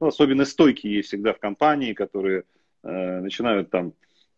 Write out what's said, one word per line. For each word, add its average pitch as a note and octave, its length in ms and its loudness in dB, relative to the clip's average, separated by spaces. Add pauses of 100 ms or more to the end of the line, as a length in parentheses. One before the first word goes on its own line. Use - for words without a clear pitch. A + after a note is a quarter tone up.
Ну, E3 60 0
особенно C#3 380 4
стойкие B2+ 520 2
есть G2+ 120 -2
всегда G#2 240 -2
в - 60 -6
компании, C3 540 0
которые, F#2+ 520 -4 (400)
э, F#2 360 -6
начинают G2 500 -2
там, F2 240 -4 (440)